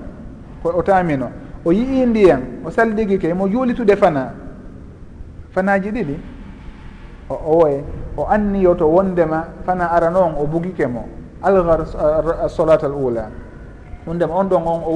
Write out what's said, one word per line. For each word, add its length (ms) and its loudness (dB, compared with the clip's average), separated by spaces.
ko 140 0
o 80 2
tamino. 460 2
O 80 4
yii 320 2
ndiyam, 360 6
o 60 -6
saldigike, 600 2
mo 140 0
juulitude 480 2
fana. 380 2
Fanaji 400 0
ɗiɗi. 240 -4
O, 40 -4
o 240 2
woye, 260 4
o 120 -4
anniyoto 580 4
wondema 580 2
fana 260 0
ara 180 2
noon 280 2
o 80 0
bugike 420 -2
mo. 180 -6
Algar 400 4
as-, 140 -8
as-, 500 0
as-salat 380 2
al-ula. 460 -2
Wondema 300 -2
on 120 2
ɗon 140 2
on 240 -2
o 100 -2